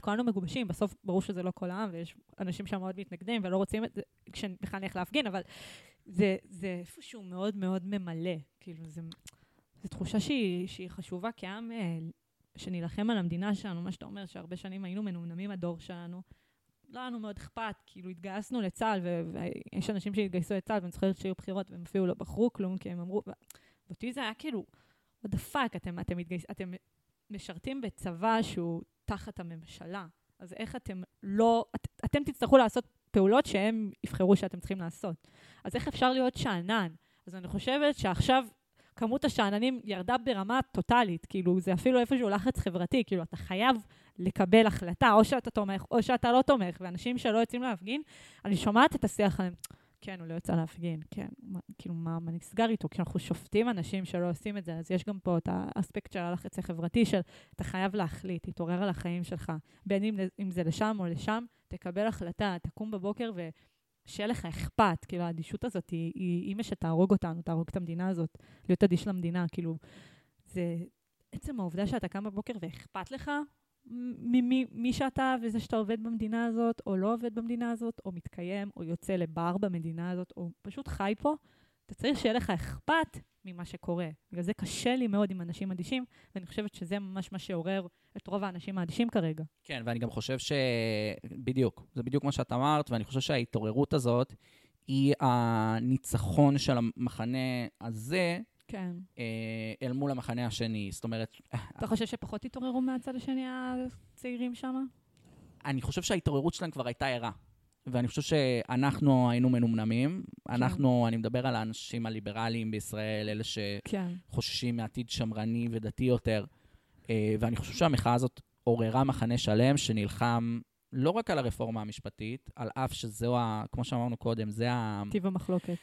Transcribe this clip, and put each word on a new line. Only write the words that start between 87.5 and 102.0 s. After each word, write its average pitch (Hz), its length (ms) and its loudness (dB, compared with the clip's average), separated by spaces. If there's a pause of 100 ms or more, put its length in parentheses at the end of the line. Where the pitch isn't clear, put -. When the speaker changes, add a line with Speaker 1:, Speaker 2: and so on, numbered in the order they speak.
Speaker 1:
את - 100 -14
רוב 196 160 -2
האנשים 190 340 -6
האדישים 185 320 2
כרגע. 160 340 2 (200)
Speaker 2:
כן, 131 220 -6
ואני 117 140 0
גם 117 100 0
חושב 127 300 -2
ש-, - 120 -4 (800)
בדיוק, 127 600 0
זה 123 100 -4
בדיוק 127 200 0
מה 139 80 2
שאת - 220 -2
אמרת, 143 380 2
ואני 117 120 0
חושב 131 160 -4
שההתעוררות 120 720 0
הזאת 123 400 2 (540)
היא 135 320 6
הניצחון 120 1400 4
של 131 200 2
המחנה 123 920 -2 (140)
הזה, 147 580 -2 (280)
Speaker 1:
כן. 185 240 -6 (280)
Speaker 2:
אה, 123 40 -6 (580)
אל 127 120 -2
מול 139 180 -2
המחנה 123 340 -4
השני. 110 460 -2
זאת - 120 -10
אומרת, 113 320 -4 (420)
Speaker 1:
אתה 220 100 -2
חושב 220 180 0